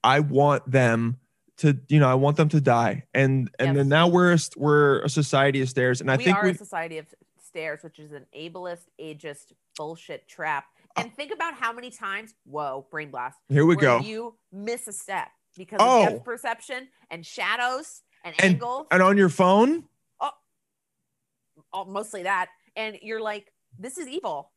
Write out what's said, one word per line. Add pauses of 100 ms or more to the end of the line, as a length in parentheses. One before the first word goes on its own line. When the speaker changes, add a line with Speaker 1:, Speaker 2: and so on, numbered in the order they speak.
Speaker 1:
"I
want
them (400)
to, (120)
you
know,
I
want
them
to
die." (100)
And,
and
Speaker 2:
Yes.
Speaker 1:
then
now
we're
a
s-,
we're
a
society
of
stairs,
and
I
Speaker 2:
We
Speaker 1:
think
Speaker 2:
are
Speaker 1:
we
Speaker 2:
a
society
of (340)
stairs,
which
is
an (100)
ableist, (140)
ageist (260)
bullshit
trap. (320)
Speaker 1:
Uh,
Speaker 2:
And
think
about
how
many
times, (100)
whoa,
brain
blast, (100)
Speaker 1:
Here
we
Speaker 2:
where
Speaker 1:
go.
Speaker 2:
you (160)
miss
a
step (260)
because
Speaker 1:
Oh.
Speaker 2:
of
depth
perception (200)
and
shadows (240)
and
Speaker 1:
And,
Speaker 2:
angles.
Speaker 1:
and
on
your
phone? (340)
Speaker 2:
Oh, (1400)
oh,
mostly
that. (260)
And
you're
like, (260)
"This
is
evil.